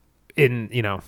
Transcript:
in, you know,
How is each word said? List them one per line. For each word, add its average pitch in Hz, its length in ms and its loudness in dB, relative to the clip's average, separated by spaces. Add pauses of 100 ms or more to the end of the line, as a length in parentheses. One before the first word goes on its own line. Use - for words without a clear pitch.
(360)
in, 123 360 2
you 117 100 0
know, 98 260 -2